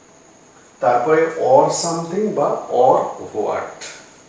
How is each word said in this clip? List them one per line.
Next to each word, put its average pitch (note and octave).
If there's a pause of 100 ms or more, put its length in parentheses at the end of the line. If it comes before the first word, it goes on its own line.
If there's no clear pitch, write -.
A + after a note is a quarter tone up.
(800)
তারপরে D3+
or F3 (160)
something E3+
বা -
or E3+ (400)
what। - (520)